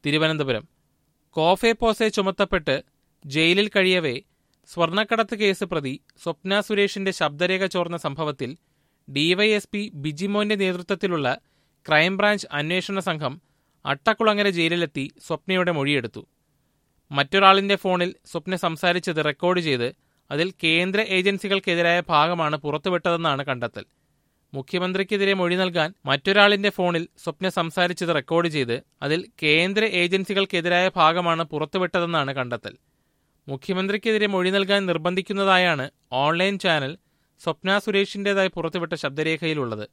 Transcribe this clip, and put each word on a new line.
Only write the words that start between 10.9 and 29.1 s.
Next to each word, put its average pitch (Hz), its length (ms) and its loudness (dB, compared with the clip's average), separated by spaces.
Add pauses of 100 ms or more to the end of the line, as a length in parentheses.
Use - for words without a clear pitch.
ക്രൈംബ്രാഞ്ച് 190 640 2
അന്വേഷണ 175 480 -4
സംഘം 156 340 -4 (500)
അട്ടക്കുളങ്ങര 208 640 2
ജയിലിലെത്തി 170 580 0 (120)
സ്വപ്നയുടെ 180 540 -2
മൊഴിയെടുത്തു. 139 500 -2 (880)
മറ്റൊരാളിന്റെ 190 680 6
ഫോണിൽ 185 360 0 (140)
സ്വപ്ന 180 300 -6
സംസാരിച്ചത് 170 680 -2
റെക്കോർഡ് 175 360 0
ചെയ്ത് 131 280 0 (420)
അതിൽ 156 180 -2 (120)
കേന്ദ്ര 180 480 2
ഏജൻസികൾക്കെതിരായ 185 880 0 (100)
ഭാഗമാണ് 160 480 2
പുറത്തുവിട്ടതെന്നാണ് 160 880 -2
കണ്ടെത്തൽ. 120 400 -6 (680)
മുഖ്യമന്ത്രിക്കെതിരെ 190 840 -2
മൊഴി 180 220 0
നൽകാൻ 175 320 0 (180)
മറ്റൊരാളിന്റെ 202 640 4
ഫോണിൽ 175 340 -2 (120)
സ്വപ്ന 175 320 -6
സംസാരിച്ചത് 175 680 -2
റെക്കോർഡ് 165 340 0
ചെയ്ത് 131 280 -2 (260)
അതിൽ 151 180 0 (180)